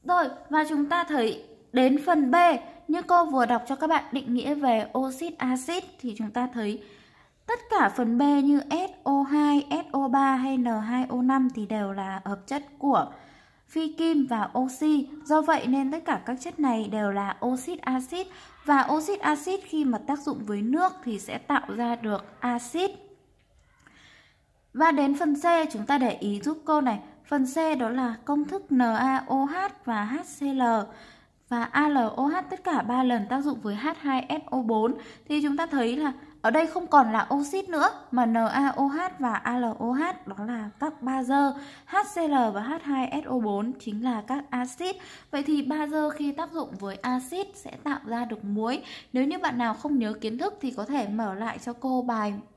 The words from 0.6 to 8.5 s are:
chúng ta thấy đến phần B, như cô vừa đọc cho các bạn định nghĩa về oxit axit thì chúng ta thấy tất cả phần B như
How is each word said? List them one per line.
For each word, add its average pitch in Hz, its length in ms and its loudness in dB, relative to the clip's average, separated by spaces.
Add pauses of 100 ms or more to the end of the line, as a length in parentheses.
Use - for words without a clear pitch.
chúng 294 180 0
ta 339 180 0
thấy 262 400 0 (280)
đến 262 340 6
phần 302 240 4
B, 285 40 4 (540)
như 339 140 0
cô 349 220 6
vừa 269 220 2
đọc 233 220 2
cho 269 80 -2
các 311 100 -2
bạn 311 260 2
định 262 220 -2
nghĩa 269 200 0
về 247 440 2
oxit 262 400 -4
axit 254 460 -2 (160)
thì 233 180 -6
chúng 214 120 -4
ta 247 240 -2
thấy 220 300 -4 (640)
tất 480 120 -2 (120)
cả 339 180 4
phần 240 300 0
B 277 40 4
như 285 380 6 (100)